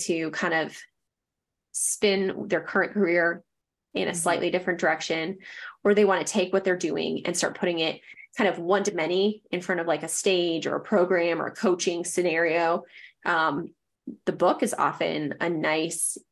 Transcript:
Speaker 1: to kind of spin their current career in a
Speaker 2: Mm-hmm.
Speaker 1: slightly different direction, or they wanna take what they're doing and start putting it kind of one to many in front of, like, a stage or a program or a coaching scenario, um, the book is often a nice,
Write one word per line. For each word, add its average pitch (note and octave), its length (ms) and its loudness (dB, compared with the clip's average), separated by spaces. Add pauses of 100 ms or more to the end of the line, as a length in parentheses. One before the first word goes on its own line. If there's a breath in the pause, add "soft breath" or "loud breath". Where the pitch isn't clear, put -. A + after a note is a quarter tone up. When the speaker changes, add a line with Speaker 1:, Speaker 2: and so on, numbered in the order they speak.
Speaker 1:
to D#3+ 240 -2
kind E3+ 240 -2
of D#3+ 220 -2 (960)
spin - 760 0
their E3 140 0
current - 320 0
career F3 480 2 (520)
in F#3 140 -2
a - 40 -2
Speaker 2:
Mm-hmm. F3 60 -6
Speaker 1:
slightly F3 320 0
different F3+ 300 -2
direction, D#3+ 580 -2 (460 loud breath)
or G#3 100 6
they G#3 120 6
wanna F3+ 180 2
take F#3 280 0
what F#3 120 2
they're F3+ 120 2
doing D#3+ 500 -2
and F3 100 -2
start - 220 -2
putting F3 220 0
it D#3+ 200 -2 (380 loud breath)
kind G#3+ 100 4
of F3 100 0
one F#3 260 2
to G3 100 -2
many F#3 560 0
in F3+ 100 -2
front F3+ 220 -2
of, E3+ 40 -4
like, D#3 160 0
a D#3+ 60 -8
stage F3 580 0
or - 100 0
a D3 40 -4
program F3 640 2
or - 60 -4
a - 60 -8
coaching F3 500 0
scenario, E3+ 800 0 (420 loud breath)
um, D#3+ 420 0 (560)
the F3+ 80 0
book F3 300 2
is - 120 0
often D3+ 640 -2
a E3+ 100 0
nice, D#3+ 640 -2 (160)